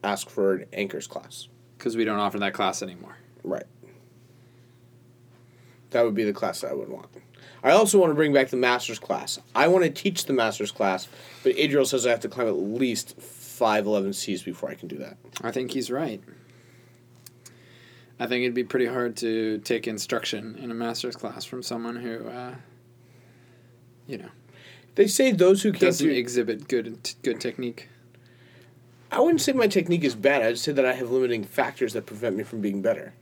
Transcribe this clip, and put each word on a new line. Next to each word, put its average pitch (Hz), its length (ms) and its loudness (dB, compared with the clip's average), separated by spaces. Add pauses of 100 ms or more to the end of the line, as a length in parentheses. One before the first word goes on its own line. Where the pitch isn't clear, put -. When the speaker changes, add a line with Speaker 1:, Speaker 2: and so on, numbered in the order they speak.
Speaker 1:
ask 101 260 -4
for 98 240 2
an 92 200 -4
anchors 95 340 -6
class. - 400 -14 (320)
Speaker 2:
'Cause 113 160 -4
we 113 100 2
don't 104 140 0
offer 104 200 0
that 98 140 0
class 95 300 -2
anymore. 90 340 -14 (260)
Speaker 1:
Right. - 220 -6 (2250)
That 117 140 4
would 110 100 0
be 113 80 0
the 104 100 0
class - 280 -4
that - 100 -6
I - 20 -4
would - 160 -8
want. - 180 -14 (560)
I 139 80 6
also 202 280 8
wanna 160 160 6
bring 151 180 4
back 131 160 6
the 131 80 -2
master's 123 400 2
class. - 420 -6 (140)
I 143 140 6
wanna 180 220 6
teach - 360 -4
the 139 80 -2
master's 107 380 0
class, 95 360 0 (360)
but - 140 4
Adriel 143 280 4
says 127 220 0
I - 20 4
have 113 120 2
to 110 80 -6
climb 120 180 -4
at 101 80 0
least 110 640 -4
five - 640 -2
eleven 101 280 0
Cs 95 280 -6
before - 280 -10
I - 40 -10
can - 140 -14
do - 100 -10
that. - 200 -14 (240)
Speaker 2:
I 117 100 -6
think 127 200 -4
he's 123 200 -4
right. 127 300 -4 (2000)
I 120 60 -4
think 123 160 0
it'd 123 100 0
be 123 100 -2
pretty 123 220 0
hard 120 320 -2
to 110 400 -2
take 117 300 -2
instruction 110 760 -6
in 123 80 -10
a 113 60 -8
master's 117 400 -6
class 123 280 -12
from 127 200 -12
someone 117 320 -8
who, 117 340 -10
uh, 123 240 -12 (1500)
you 120 140 -12
know, - 100 -16 (640)
Speaker 1:
They 202 140 6
say 262 240 4
those 190 320 6
who 208 80 4
can't - 100 0
Speaker 2:
doesn't 175 260 4
Speaker 1:
do 147 60 4
Speaker 2:
exhibit 120 540 -2
good, 113 560 -4
good 117 180 -2
technique. 120 480 -8 (1200)
Speaker 1:
I - 100 2
wouldn't 330 200 4
say 277 120 2
my 247 120 4
technique 170 380 2
is 127 100 2
bad. 127 300 4
I'd 117 160 0
say 151 120 -4
that 135 140 4
I 127 80 2
have 127 160 -4
limiting 123 340 0
factors 117 500 -2
that 110 120 -6
prevent 110 300 -4
me 104 80 -4
from 107 180 -8
being 98 220 -2
better. 110 380 -2